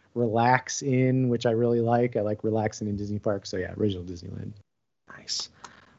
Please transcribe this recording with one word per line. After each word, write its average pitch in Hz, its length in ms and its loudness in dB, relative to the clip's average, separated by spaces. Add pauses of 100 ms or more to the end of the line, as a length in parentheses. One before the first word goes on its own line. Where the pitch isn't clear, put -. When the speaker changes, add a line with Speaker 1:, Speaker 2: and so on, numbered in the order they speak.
(140)
Speaker 1:
relax 120 680 2
in, 131 480 2
which 120 160 0
I 117 60 4
really 117 280 4
like. 120 360 2
I 110 40 2
like 104 240 -2
relaxing 107 420 -2
in 104 120 -2
Disney 101 200 -4
parks. 101 300 -4
So - 80 -6
yeah, 90 220 -6
original 98 260 0
Disneyland. 92 480 -10 (640)
Speaker 2:
Nice. - 320 -8 (500)